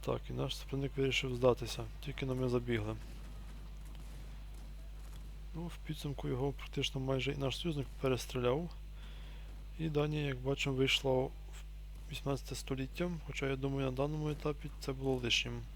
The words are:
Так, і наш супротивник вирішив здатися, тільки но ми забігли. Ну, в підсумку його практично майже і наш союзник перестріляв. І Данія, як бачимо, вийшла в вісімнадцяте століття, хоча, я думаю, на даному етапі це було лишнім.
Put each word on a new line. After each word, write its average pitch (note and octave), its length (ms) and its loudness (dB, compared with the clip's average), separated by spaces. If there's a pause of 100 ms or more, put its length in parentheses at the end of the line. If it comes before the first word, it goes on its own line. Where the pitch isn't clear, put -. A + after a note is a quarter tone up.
Так, B2 140 2 (100)
і - 20 -4
наш C#3 240 0
супротивник C#3 400 -2
вирішив C3 400 2
здатися, A#2+ 480 6 (200)
тільки C#3 220 -2
но B2+ 80 2
ми B2+ 140 2
забігли. A#2+ 480 2 (2500)
Ну, E3+ 120 -6
в - 200 -8
підсумку D3 420 -4
його C3+ 240 2
практично - 480 -2
майже C3 320 2
і D3 40 0
наш C3+ 200 2
союзник D3 300 0 (140)
перестріляв. C3 680 2 (1080)
І D#3+ 100 0
Данія, D3+ 380 4
як C3+ 120 0
бачимо, C3+ 380 2
вийшла C3 360 6
в B2+ 180 6 (800)
вісімнадцяте C#3 440 -2
століття, C3+ 560 -2 (160)
хоча, - 200 -2
я C3+ 100 2
думаю, C3+ 300 2
на C3 60 2
даному D3+ 380 2
етапі D3 400 -2 (100)
це C#3 120 -2
було C3+ 220 4
лишнім. A#2+ 480 2 (140)